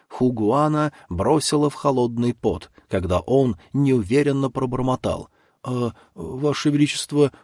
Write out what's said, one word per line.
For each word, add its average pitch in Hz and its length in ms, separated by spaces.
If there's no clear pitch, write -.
Хугуана 139 840
бросила 147 600
в - 60
холодный 120 580
пот, - 360
когда 90 300
он 127 360
неуверенно 135 800
пробормотал: 127 800
«А, 123 300
Ваше 135 560
Величество, 143 600